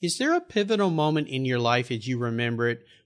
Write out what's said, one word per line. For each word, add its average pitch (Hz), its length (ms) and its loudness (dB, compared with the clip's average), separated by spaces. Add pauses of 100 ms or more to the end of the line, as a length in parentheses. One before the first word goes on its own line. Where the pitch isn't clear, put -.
Is 175 160 -2
there 311 180 2
a 349 60 0
pivotal 208 500 0
moment 156 380 2
in 131 160 -4
your 127 140 0
life, 120 320 2
as 113 180 -6
you 127 100 -2
remember 117 520 0
it, 117 160 -6 (200)